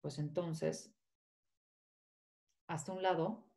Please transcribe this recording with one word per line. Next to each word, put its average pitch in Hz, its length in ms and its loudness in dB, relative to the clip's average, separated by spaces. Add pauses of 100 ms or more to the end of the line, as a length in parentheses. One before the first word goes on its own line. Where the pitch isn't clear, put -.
Pues 147 180 -6
entonces, 160 720 -2 (1700)
hazte 170 240 -4
a 185 40 -4
un 185 80 -4
lado 185 420 4 (120)